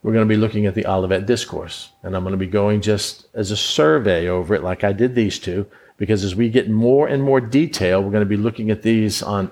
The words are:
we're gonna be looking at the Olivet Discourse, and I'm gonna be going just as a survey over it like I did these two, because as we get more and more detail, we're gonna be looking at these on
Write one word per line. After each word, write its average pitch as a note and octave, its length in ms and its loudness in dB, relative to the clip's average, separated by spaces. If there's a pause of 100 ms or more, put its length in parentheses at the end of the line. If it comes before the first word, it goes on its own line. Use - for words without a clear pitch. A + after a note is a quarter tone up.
we're A2 100 0
gonna A2 120 4
be G#2+ 120 2
looking G#2+ 280 0
at F#2+ 100 -2
the A2 100 -4
Olivet F#2+ 400 0
Discourse, F#2 640 -4 (140)
and F#2+ 120 -8
I'm F2+ 80 -4
gonna F#2+ 140 -4
be F#2+ 100 -4
going G#2 340 0
just G#2 520 -4
as G#2 180 -4
a G#2 60 -4
survey G#2 720 2
over F2+ 260 -2
it D#2 100 -2
like F#2 200 -4
I G2+ 100 2
did B2 200 0
these A2 260 0
two, F#2+ 260 -4 (320)
because G2+ 260 0
as F#2+ 120 -4
we A#2 140 2
get A2 200 2
more A#2+ 380 4
and C#3 140 0
more C3+ 200 4
detail, A2+ 600 2
we're G2 100 -2
gonna G#2 140 2
be G2+ 120 0
looking A2 320 -2
at G#2+ 120 0
these A2 420 2
on G2 280 -2